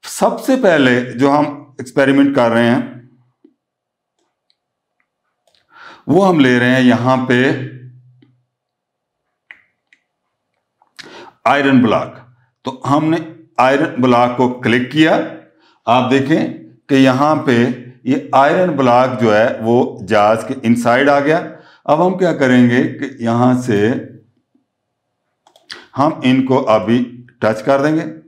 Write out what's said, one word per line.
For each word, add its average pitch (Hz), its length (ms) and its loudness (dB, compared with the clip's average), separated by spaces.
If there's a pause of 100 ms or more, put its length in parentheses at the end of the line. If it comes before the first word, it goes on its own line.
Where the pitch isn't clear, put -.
सबसे - 520 -2
पहले 147 440 2 (120)
जो 135 180 0
हम - 500 -4
experiment 139 540 0
कर 120 180 2
रहे 117 140 2
हैं - 440 -2 (3000)
वो 175 140 4
हम 180 180 2
ले 127 180 4
रहे 123 120 2
हैं 127 120 2
यहाँ 123 340 2 (140)
पे 123 120 2 (4000)
iron 135 360 2
block। 92 360 -2 (460)
तो - 220 -12
हमने 156 400 -2 (340)
iron 139 420 0
block 123 340 2
को 127 120 0 (120)
click 123 320 -2
किया, 156 240 2 (720)
आप 120 240 0
देखें 139 420 0 (360)
कि 135 160 4
यहाँ 139 300 2 (120)
पे 120 160 2 (440)
ये 135 120 -2 (160)
iron 165 420 2
block 127 340 2 (100)
जो 113 120 2
है 113 280 0
वो 113 140 -2 (340)
जाज 107 360 2
के 135 100 -10 (120)
inside 120 420 2
आ 143 120 2
गया। 156 180 0 (480)
अब 151 160 0
हम 185 140 0
क्या 180 160 -2
करेंगे 127 520 2
कि - 400 -10
यहाँ 123 380 0
से 113 160 -2 (2250)
हम 139 280 -2
इनको 131 320 2 (160)
अभी 113 260 0 (440)
touch 110 200 -2
कर 139 200 0
देंगे। 156 200 -2 (260)